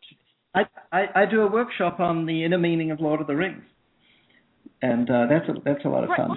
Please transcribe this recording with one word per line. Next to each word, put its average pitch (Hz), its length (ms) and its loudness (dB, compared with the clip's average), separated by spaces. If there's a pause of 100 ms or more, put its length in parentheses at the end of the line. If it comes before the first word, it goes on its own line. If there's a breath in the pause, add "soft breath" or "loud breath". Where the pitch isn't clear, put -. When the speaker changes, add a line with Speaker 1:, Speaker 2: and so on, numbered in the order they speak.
(540)
Speaker 1:
I, 190 80 2 (300)
I, 196 300 2
I 208 80 6
do 220 120 4
a 202 80 2
workshop 208 500 -2
on 165 240 0
the 165 200 -2
inner 175 140 2
meaning 165 340 0
of 151 80 -8
Lord 156 200 0
of 151 60 -6
the 143 100 -2
Rings, 175 260 -4 (1160 soft breath)
and, 120 280 0
uh, 120 200 2
that's 151 200 2
a, 165 40 -4 (120)
that's 143 200 -2
a - 40 -2
lot 135 160 0
of - 60 -6
Speaker 2:
Right. 359 80 0
Speaker 1:
fun - 180 -2